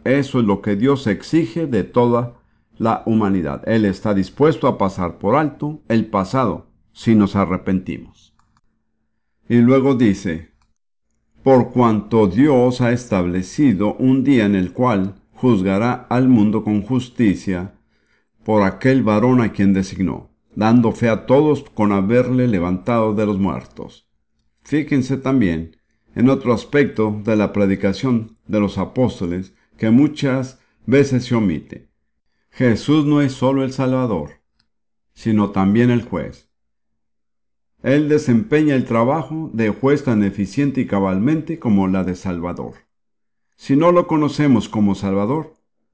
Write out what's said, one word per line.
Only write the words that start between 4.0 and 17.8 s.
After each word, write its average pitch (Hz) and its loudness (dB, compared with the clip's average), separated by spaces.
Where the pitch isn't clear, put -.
dispuesto 135 0
a 107 -2
pasar 95 -4
por 107 0
alto 151 -6
el 113 0
pasado 98 -4
si - 0
nos 104 2
arrepentimos. 90 -6
Y 120 4
luego 131 4
dice: 92 -2
"Por 127 4
cuanto 110 2
Dios 127 2
ha 120 0
establecido 98 0
un 131 0
día 127 4
en 101 2
el 92 -2
cual 104 -2
juzgará 104 0
al 127 2
mundo 107 4
con 107 0
justicia 98 -2